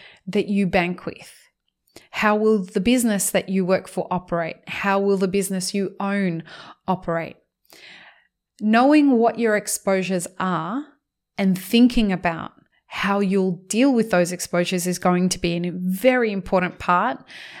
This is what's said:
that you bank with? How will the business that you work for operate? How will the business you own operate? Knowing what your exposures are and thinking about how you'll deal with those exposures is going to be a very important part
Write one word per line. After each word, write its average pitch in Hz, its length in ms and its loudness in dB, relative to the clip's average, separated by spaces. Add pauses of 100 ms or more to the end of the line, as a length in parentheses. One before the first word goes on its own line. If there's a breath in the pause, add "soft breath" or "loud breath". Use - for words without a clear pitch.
(280 loud breath)
that 190 200 -2
you 202 200 0
bank 180 380 -2
with? - 280 -14 (800 loud breath)
How 214 240 0
will 214 280 2
the 190 180 -4
business 233 500 0
that - 180 -2
you 190 160 0
work 185 220 0
for - 240 -6
operate? 175 460 -6 (100)
How 196 320 -2
will 196 180 2
the 190 120 0
business 190 440 -4
you 196 260 -4
own 196 440 -2 (440 loud breath)
operate? 170 500 -4 (1200 loud breath)
Knowing 269 520 4
what 226 280 2
your 220 160 2
exposures 190 720 -2 (120)
are 185 460 -4 (520)
and 190 200 2
thinking 233 540 4
about 170 400 -4 (360)
how 196 320 -2
you'll 190 480 0
deal 262 260 4
with 220 180 2
those 180 200 2
exposures 180 560 -2
is 180 120 -4
going 180 300 2
to 185 100 -4
be 170 160 -2
a 175 180 -4
very 214 580 0
important 185 480 -2
part 185 440 0 (380 loud breath)